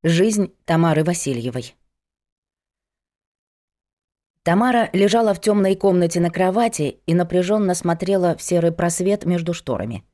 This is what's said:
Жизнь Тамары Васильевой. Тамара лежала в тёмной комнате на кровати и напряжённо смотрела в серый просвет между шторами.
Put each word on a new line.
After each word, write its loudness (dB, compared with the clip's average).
Жизнь 0
Тамары 2
Васильевой. -4
Тамара 2
лежала 2
в -4
тёмной 2
комнате 2
на 0
кровати -2
и 0
напряжённо 0
смотрела 0
в -16
серый 0
просвет -2
между -2
шторами. -8